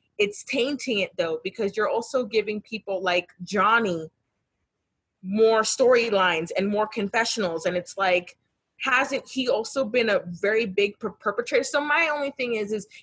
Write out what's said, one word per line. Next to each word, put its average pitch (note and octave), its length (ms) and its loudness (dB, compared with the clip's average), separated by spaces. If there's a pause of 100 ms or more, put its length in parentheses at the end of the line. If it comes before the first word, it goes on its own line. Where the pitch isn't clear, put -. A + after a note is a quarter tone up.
(180)
it's G#3 260 0
tainting B3+ 560 -2
it, F#3 180 -2
though, D#3+ 260 -2
because G3 340 -4
you're G#3+ 120 0
also A#3+ 360 -2
giving G#3+ 360 -2
people G3 420 -6
like F3+ 260 0 (140)
Johnny F#3+ 680 2 (1120)
more A3 380 4
storylines G#3 960 4
and F#3+ 100 0
more G#3 200 0
confessionals. G#3 760 -2
And F3+ 120 0
it's - 200 -6
like, F3+ 400 0 (400)
hasn't C4 520 -2
he B3+ 180 -4
also A3+ 380 -2
been A3+ 240 0
a G3 160 2
very G#3 400 0
big G3+ 320 0
per-, G#3 140 -8
perpetrator? - 520 -2
So - 160 -2
my D4+ 320 2
only C#4+ 200 -2
thing B3 240 -4
is, G#3 180 -4
is G#3+ 140 -6 (160)